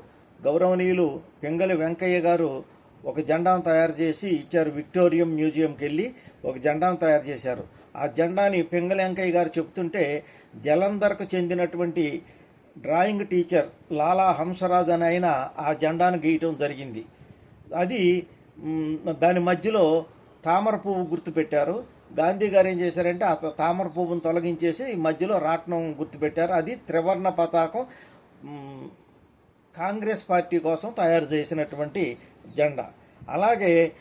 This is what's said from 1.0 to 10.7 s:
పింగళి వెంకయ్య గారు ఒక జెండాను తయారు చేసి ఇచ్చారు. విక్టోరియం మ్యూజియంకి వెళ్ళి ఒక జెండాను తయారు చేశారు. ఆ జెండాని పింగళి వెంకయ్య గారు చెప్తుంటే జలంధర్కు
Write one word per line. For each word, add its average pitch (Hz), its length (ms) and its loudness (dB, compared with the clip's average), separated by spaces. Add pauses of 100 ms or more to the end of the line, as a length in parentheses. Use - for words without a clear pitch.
పింగళి 170 340 0
వెంకయ్య 170 420 0
గారు 165 460 0 (400)
ఒక 139 160 -6
జెండాను 170 420 2
తయారు 165 300 2
చేసి 160 360 -4
ఇచ్చారు. 156 420 0
విక్టోరియం 165 640 2
మ్యూజియంకి 151 500 0
వెళ్ళి 180 300 -2 (300)
ఒక 135 120 -4
జెండాను 156 400 0
తయారు 156 280 2
చేశారు. 123 400 -6 (320)
ఆ 139 100 -4
జెండాని 175 560 0
పింగళి 180 420 -2
వెంకయ్య 185 280 -2
గారు 170 160 2
చెప్తుంటే 160 760 -2 (320)
జలంధర్కు 196 800 0